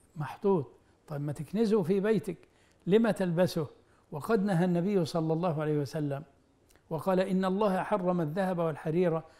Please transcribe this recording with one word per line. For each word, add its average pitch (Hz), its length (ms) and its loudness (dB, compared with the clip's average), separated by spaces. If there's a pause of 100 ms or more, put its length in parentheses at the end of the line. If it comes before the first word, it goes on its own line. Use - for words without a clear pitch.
(160)
محطوط". 160 500 -2 (420)
طيب 143 140 -8
ما 147 100 -6
تكنزه 202 520 0
في 190 160 0
بيتك، 202 380 0 (500)
لما 214 240 4
تلبسه؟ 175 560 0 (440)
وقد 190 340 0
نهى 185 200 2
النبي 180 400 2
صلى 160 280 -2
الله 165 280 -2
عليه 151 180 0
وسلم 147 440 -4 (680)
وقال: 180 300 0
"إن 190 260 2
الله 190 380 0
حرم 180 380 0
الذهب 175 380 -2
والحرير 160 600 0 (180)